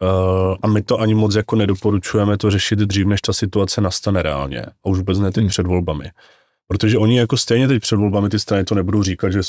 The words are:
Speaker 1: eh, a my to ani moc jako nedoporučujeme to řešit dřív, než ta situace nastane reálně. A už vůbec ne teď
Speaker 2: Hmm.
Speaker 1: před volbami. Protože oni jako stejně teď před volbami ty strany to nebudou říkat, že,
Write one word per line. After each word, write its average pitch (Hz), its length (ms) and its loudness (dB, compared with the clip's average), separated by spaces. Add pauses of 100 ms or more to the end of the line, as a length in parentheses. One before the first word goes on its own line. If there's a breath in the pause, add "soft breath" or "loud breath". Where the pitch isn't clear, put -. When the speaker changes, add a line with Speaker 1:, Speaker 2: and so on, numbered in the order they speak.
Speaker 1:
eh, 92 40 0 (560)
a - 40 0
my 104 160 2
to - 180 0
ani 110 140 2
moc 107 200 2
jako 107 220 0
nedoporučujeme 101 840 0
to 104 120 0
řešit 101 280 0
dřív, 101 280 0
než 104 140 0
ta - 120 -2
situace 98 480 -2
nastane 95 420 0
reálně. 69 400 -4
A - 80 -14 (160)
už 98 120 0
vůbec 95 200 0
ne 98 140 0
teď 113 100 0
Speaker 2:
Hmm. 104 60 2
Speaker 1:
před 90 180 -2
volbami. 85 440 -2 (580 soft breath)
Protože 107 300 0
oni 113 200 4
jako 120 180 0
stejně 123 320 2
teď 127 140 2
před - 140 -2
volbami 101 320 2
ty 101 100 -2
strany 98 260 -2
to 107 100 -2
nebudou 101 280 0
říkat, 95 280 -2
že, 95 180 0